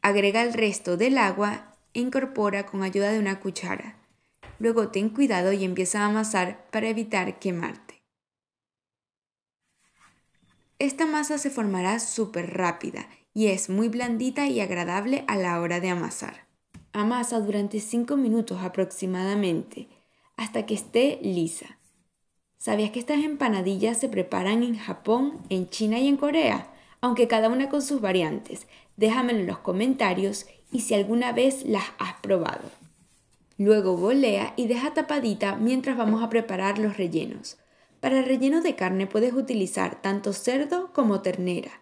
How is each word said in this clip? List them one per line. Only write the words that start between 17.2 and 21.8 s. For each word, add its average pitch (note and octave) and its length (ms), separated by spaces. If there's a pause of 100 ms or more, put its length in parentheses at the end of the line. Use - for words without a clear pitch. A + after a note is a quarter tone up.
durante G#3 400
cinco A#3+ 380
minutos A3 440
aproximadamente, F#3 1300 (500)
hasta A3 300
que A3 80
esté B3 480
lisa. F3 560 (800)